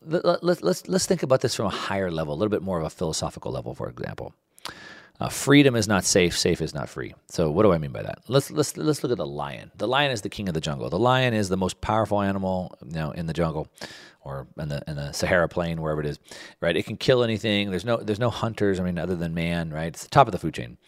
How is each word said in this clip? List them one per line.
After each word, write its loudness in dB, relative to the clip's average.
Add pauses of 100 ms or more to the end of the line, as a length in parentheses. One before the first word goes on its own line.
let, 2
let, 2
let's, 0
let's 0
think 0
about 4
this -2
from -2
a 0
higher -2
level, -2
a -4
little 0
bit 0
more -2
of -2
a -4
philosophical -4
level, -8
for -8
example. -10 (840)
Uh, -2
freedom 6
is 4
not 4
safe, 4
safe 2
is -4
not -6
free. -10 (140)
So 0
what 4
do 8
I 4
mean -4
by -8
that? -10
Let's, 0
let's, -2
let's 0
look -2
at 0
the -4
lion. -8
The -4
lion 2
is -4
the -8
king -6
of -4
the 0
jungle. -6
The -2
lion 4
is 0
the 0
most -2
powerful 0
animal, -2
you -12
know, -4
in -6
the -4
jungle -2 (560)
or -10 (100)
in -6
the, -6
in -6
the -8
Sahara 2
Plain, -2
wherever -2
it -4
is, -4 (420)
right? 2
It -2
can -8
kill 4
anything. 0
There's -4
no, 0
there's -2
no 0
hunters, 0
I 0
mean, -2
other -2
than -4
man, -2
right? -4
It's -10
the -18
top 8
of -6
the -4
food -4
chain. -10 (120)